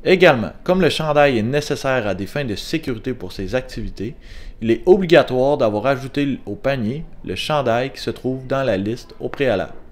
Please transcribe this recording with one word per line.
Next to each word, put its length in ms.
Également, 480
comme 180
le 100
chandail 480
est 40
nécessaire 640
à 80
des 120
fins 180
de 100
sécurité 600
pour 180
ces 240
activités, 580
il 80
est 160
obligatoire 720
d'avoir 280
ajouté 600
au 80
panier 500
le 100
chandail 580
qui 80
se 100
trouve 360
dans 160
la 140
liste 420
au 100
préalable. 460